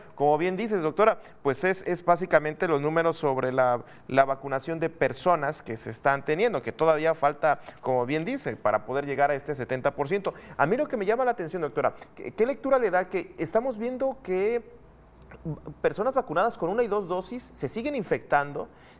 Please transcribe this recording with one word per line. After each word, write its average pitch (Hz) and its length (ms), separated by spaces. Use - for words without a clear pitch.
como 147 220
bien 180 220
dices, 214 240
doctora, 196 360
pues - 220
es, 185 240
es 175 160
básicamente 170 640
los 147 140
números 160 340
sobre 131 360
la, 123 300
la 135 200
vacunación 135 540
de 160 100
personas 143 720
que 113 160
se - 100
están 139 340
teniendo, 165 380
que - 120
todavía 160 420
falta, 147 460
como 127 240
bien 156 220
dice, 226 280
para 107 300
poder 139 220
llegar 143 240
a 147 40
este 139 200
setenta 131 380
por 139 160
ciento. 185 260
A 143 80
mí 196 100
lo 294 120
que 247 100
me 190 80
llama 233 180
la 247 60
atención, 175 320
doctora, 135 320
¿qué, - 180
qué 220 120
lectura 269 340
le 220 120
da? 180 180
Que - 300
estamos 220 400
viendo 254 440
que 208 640
personas 202 320
vacunadas 214 420
con 170 140
una 240 140
y - 20
dos 196 220
dosis 185 460
se - 120
siguen 247 300
infectando, 143 720